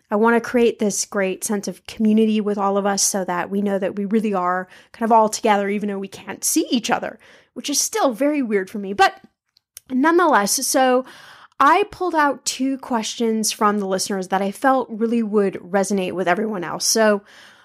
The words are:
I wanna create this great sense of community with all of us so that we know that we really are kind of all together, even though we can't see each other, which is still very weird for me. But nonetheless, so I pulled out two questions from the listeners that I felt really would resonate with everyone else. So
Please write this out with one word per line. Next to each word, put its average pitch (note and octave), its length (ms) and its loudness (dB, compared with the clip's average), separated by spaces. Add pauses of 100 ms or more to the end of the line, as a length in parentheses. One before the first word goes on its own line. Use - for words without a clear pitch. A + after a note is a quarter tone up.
I A3 60 -2
wanna A#3 240 4
create A#3 400 2
this G3+ 240 -2
great F#3+ 400 -4
sense G#3 240 -4
of - 200 -12
community G#3+ 520 2
with G#3 200 -2
all G3 180 0
of G3 80 0
us G3+ 160 0
so F#3+ 240 -2
that F3 240 -4
we G3 120 -2
know G3 160 0
that F#3 200 -4
we G3+ 80 -4
really G#3+ 300 0
are F3+ 340 -2 (240)
kind - 100 -8
of A3+ 80 2
all A3 180 6
together, G3+ 380 0
even G3+ 220 -4
though G3 100 -6
we G3 80 -10
can't - 380 -14
see - 240 0
each B3 220 -2
other, - 280 -4 (360)
which - 160 -8
is F3+ 100 -2
still F4 320 0
very C#4+ 300 0
weird G3+ 260 -2
for - 80 -10
me. G3+ 160 -6
But - 260 2 (720)
nonetheless, C4+ 760 2
so B3+ 380 2 (560)
I D#4+ 320 6
pulled F4 240 -4
out C#4+ 300 0
two C4+ 320 -4
questions A3 720 -2
from G#3 280 0
the G3 80 -4
listeners F#3+ 420 -4
that F#3+ 120 0
I G3 100 -4
felt C4 380 0
really A3+ 340 -2
would G3+ 320 0
resonate F#3+ 580 -2
with F3 140 -2
everyone F3 360 -6
else. D#3+ 220 -8
So G#3+ 380 2 (420)